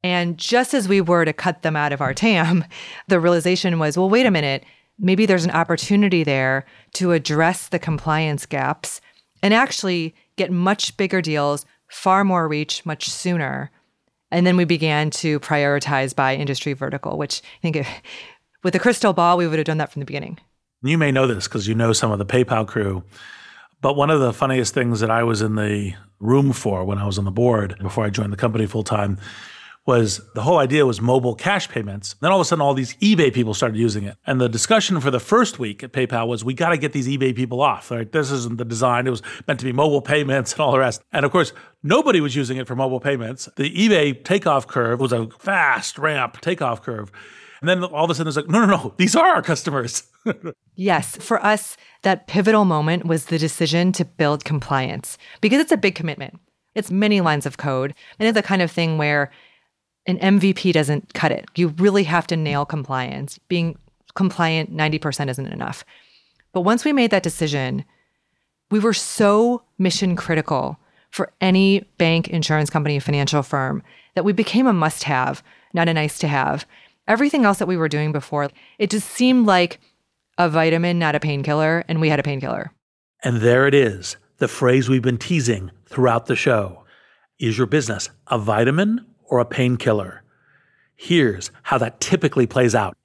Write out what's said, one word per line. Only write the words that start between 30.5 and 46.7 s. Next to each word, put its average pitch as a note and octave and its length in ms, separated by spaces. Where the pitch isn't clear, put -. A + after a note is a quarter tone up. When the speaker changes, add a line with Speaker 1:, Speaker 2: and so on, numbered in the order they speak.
Speaker 2:
idea C#3 260
was A2+ 160
mobile B2 340
cash F#3+ 320
payments. G2+ 540
Then D#3 100
all G3 80
of F3 40
a - 20
sudden, E3 160
all C#3+ 140
these C3 220
eBay E3+ 360
people A2 220
started A2 240
using G#2+ 260
it. G2+ 220
And C3+ 120
the B2 80
discussion E3+ 540
for C3+ 100
the B2+ 80
first A3+ 400
week G#2 240
at B2+ 120
PayPal A#2+ 340
was, A2+ 160
"We B2+ 80
gotta E3+ 240
get C#3 160
these C3 160
eBay C3+ 260
people B2 280
off, - 280
right? A2+ 220
This D3 180
isn't A#2+ 280
the A#2+ 80
design. A#2+ 400
It C3 40
was A#2 120
meant C3+ 140
to B2 40
be B2+ 80
mobile C#3+ 300
payments C#3 500
and - 80
all C#3 120
the C3+ 60
rest." B2+ 220
And C#3+ 140
of C#3 80
course, F3 220
nobody A3+ 380
was C#3+ 160
using C3 220
it C3 80
for B2 100
mobile C3 240
payments. C3 560
The C#3+ 140
eBay E3 520
takeoff D#3+ 440
curve A#2+ 340
was C3 100
a A2+ 180
fast - 600
ramp C#3+ 440
takeoff D3 400